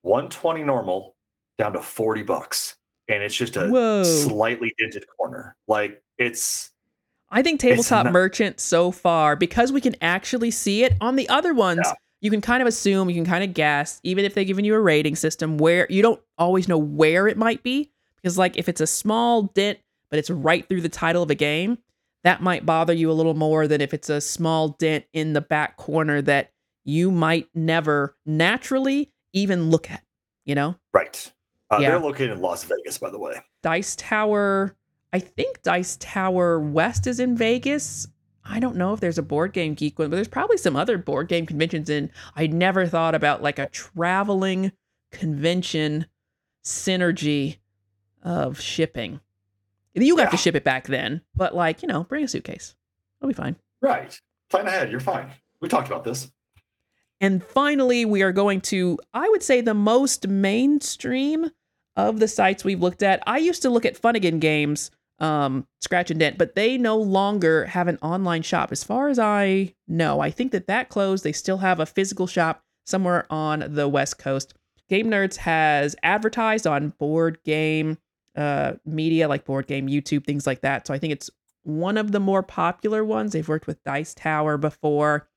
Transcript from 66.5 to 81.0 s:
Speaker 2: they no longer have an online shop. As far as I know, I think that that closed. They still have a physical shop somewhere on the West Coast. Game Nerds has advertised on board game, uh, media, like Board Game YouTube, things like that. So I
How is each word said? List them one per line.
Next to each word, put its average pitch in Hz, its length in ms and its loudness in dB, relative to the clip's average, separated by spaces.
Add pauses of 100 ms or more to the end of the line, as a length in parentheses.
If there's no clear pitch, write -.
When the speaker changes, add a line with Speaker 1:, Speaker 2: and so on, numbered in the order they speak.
Speaker 2:
they 233 240 0
no 220 180 2
longer 190 720 2
have 180 220 -2
an 165 140 -2
online 170 400 -2
shop. - 280 -2
As - 140 -8
far 262 240 -2
as 262 100 2
I 196 560 2 (140)
know, 156 320 0
I 151 100 0
think 247 220 -4
that 185 160 -4
that 220 220 -2
closed. 190 340 -2
They 151 80 -2
still 190 260 -4
have 185 220 0
a 156 60 0
physical 190 420 -2
shop 160 340 -2 (240)
somewhere 180 440 0
on 156 340 -4 (100)
the 143 140 2
West 139 300 0
Coast. - 360 -6 (340)
Game 214 200 0
Nerds 196 300 0
has 151 640 2
advertised 220 640 0
on 147 220 0
board 160 520 -2
game, 156 560 -2 (380)
uh, 143 380 -2 (120)
media, 156 400 0
like 143 180 -4
Board 135 220 -4
Game 135 220 -4
YouTube, 143 360 -2
things 143 220 -4
like 131 140 -2
that. 139 260 -2
So 147 80 -4
I 135 60 -4